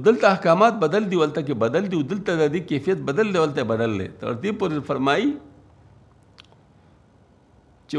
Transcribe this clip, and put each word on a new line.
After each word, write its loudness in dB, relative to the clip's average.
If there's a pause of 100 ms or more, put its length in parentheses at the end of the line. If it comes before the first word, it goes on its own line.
دلته 4
احکامات 4
بدل 2
دي، 0
هلته 0
کې -4
بدل 0
دي. -2 (140)
دلته -4 (100)
د 6 (100)
دې -2
کیفیت -2
بدل 0
دی، 2
هلته 0 (100)
بدل 0
دی. -6 (120)
تر -6
دې -4
پورې -4
فرمایي 0 (2500)
چې -8